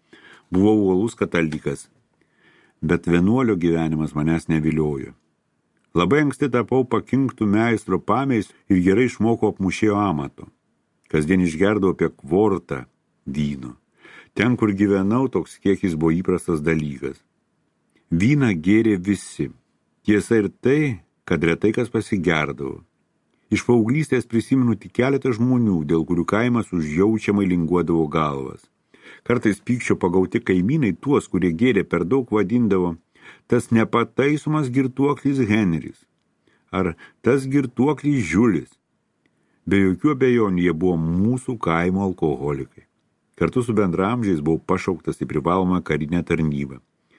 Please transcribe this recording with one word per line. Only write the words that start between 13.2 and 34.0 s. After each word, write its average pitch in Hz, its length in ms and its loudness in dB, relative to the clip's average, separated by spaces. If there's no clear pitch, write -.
vyno. 67 480 -6
Ten, 117 240 0
kur 104 160 2
gyvenau, 101 560 2
toks - 320 -4
kiekis 95 320 0
buvo 82 180 2
įprastas 87 480 -2
dalykas. 73 560 -4
Vyną 117 420 2
gėrė 101 460 2
visi. 90 500 -4
Tiesa 104 380 2
ir 95 80 -2
tai, 135 380 0
kad - 180 -2
retai 101 320 2
kas 123 160 -2
pasigerdavo. 78 920 -2
Iš 104 160 -2
paauglystės 120 640 0
prisimenu 117 460 0
tik - 240 -16
keletą 135 340 0
žmonių, 113 540 2
dėl 82 180 2
kurių 85 220 -2
kaimas 113 480 0
užjaučiamai 98 720 0
linguodavo 85 640 0
galvas. 71 560 -4
Kartais 120 360 0
pykčio 120 380 -2
pagauti 92 420 0
kaimynai 98 600 0
tuos, 135 260 0
kurie - 220 0
gėrė 98 400 0
per 87 160 -2
daug, 123 260 -2
vadindavo: 98 640 0
„Tas 120 240 -2
nepataisomas 131 960 0